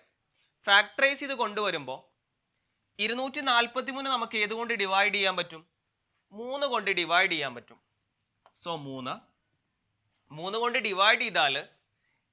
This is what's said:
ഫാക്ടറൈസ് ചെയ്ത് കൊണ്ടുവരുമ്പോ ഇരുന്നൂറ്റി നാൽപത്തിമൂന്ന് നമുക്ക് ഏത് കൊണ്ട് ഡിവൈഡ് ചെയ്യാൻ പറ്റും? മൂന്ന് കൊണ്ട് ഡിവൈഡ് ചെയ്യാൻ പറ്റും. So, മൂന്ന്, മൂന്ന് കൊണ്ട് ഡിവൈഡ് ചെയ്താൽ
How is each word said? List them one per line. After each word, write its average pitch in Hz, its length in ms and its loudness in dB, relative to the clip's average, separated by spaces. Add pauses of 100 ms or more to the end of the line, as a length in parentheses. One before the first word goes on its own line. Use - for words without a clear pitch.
(680)
ഫാക്ടറൈസ് 277 540 4
ചെയ്ത് 277 140 -6
കൊണ്ടുവരുമ്പോ 196 800 -4 (840)
ഇരുന്നൂറ്റി 247 420 -2
നാൽപത്തിമൂന്ന് 262 720 0
നമുക്ക് 233 280 -2
ഏത് 208 160 0
കൊണ്ട് 233 200 -4
ഡിവൈഡ് 196 400 2
ചെയ്യാൻ 190 220 2
പറ്റും? 165 320 -6 (640)
മൂന്ന് 254 340 -4
കൊണ്ട് 220 240 -2
ഡിവൈഡ് 175 400 2
ചെയ്യാൻ 143 240 -4
പറ്റും. 120 260 -20 (840)
So, 170 120 -6
മൂന്ന്, 139 440 -10 (1120)
മൂന്ന് 185 240 -6
കൊണ്ട് 240 200 0
ഡിവൈഡ് 214 420 4
ചെയ്താൽ 170 480 0 (640)